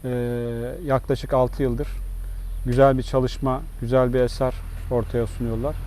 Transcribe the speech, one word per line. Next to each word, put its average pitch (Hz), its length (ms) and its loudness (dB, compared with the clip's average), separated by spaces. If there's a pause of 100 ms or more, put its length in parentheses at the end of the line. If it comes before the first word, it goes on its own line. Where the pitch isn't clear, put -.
Ee, 127 40 -4 (760)
yaklaşık 135 500 0
altı 127 280 2
yıldır 127 260 0 (760)
güzel 131 320 6
bir 123 40 -2
çalışma, 131 580 0 (200)
güzel 127 340 2
bir 127 60 4
eser 123 340 0 (360)
ortaya 117 360 0
sunuyorlar. 117 480 -4 (120)